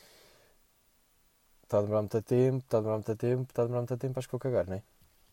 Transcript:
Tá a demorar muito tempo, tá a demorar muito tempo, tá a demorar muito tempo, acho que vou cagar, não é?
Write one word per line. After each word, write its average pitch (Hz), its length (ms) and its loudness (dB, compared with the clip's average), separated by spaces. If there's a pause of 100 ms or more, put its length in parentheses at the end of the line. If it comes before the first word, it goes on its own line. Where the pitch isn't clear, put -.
(1700)
Tá 110 100 2
a 104 40 4
demorar 107 200 0
muito 104 200 -2
tempo, 127 460 2
tá 117 100 2
a - 20 4
demorar 110 180 0
muito 107 180 -4
tempo, 127 360 -2
tá 123 100 0
a - 20 4
demorar 123 180 -2
muito 120 140 -4
tempo, 127 220 -4
acho 127 100 -8
que - 40 -8
vou 123 80 -6
cagar, 117 260 0
não 92 80 -4
é? 101 80 -6 (500)